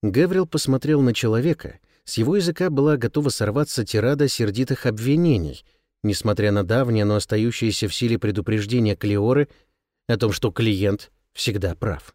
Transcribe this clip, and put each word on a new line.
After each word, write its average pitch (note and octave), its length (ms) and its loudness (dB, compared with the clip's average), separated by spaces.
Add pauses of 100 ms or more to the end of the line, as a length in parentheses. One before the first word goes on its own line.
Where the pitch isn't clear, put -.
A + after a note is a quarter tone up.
Гаврил E3+ 440 2
посмотрел C#3+ 560 0
на B2 120 4
человека, A#2+ 640 -2 (240)
с - 140 -8
его A#2+ 180 2
языка F3+ 340 0
была D3 280 2
готова B2+ 320 0
сорваться A#2 560 -2
тирада C3+ 420 0
сердитых B2 580 -2
обвинений, A#2+ 800 0 (400)
несмотря G#2 480 0
на G2+ 140 2
давнее, A2+ 400 2
но G#2 100 2
остающееся A2 720 0
в - 80 -6
силе A#2 240 0
предупреждение G#2+ 760 0
Клеоры G#2+ 500 2 (600)
о A#2+ 100 0
том, G#2 160 0
что G#2+ 180 -2
клиент G2+ 600 0 (180)
всегда F#2+ 440 -4
прав. - 400 -8